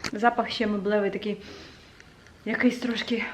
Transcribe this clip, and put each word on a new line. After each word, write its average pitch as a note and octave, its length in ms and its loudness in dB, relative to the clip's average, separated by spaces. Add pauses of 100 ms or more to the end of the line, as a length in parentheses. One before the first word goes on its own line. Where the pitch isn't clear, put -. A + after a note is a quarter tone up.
(140)
запах A#3 360 2
ще A3+ 180 0
меблевий, G#3 440 2
такий G3+ 260 -2 (1080)
якийсь A#3+ 340 2
трошки A3+ 440 0 (100)